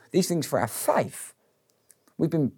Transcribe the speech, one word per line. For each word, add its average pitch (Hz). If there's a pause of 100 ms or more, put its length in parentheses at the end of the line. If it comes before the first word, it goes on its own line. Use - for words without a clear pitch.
(120)
these 185
things 165
for 127
our 117
faith, - (840)
we've 160
been 147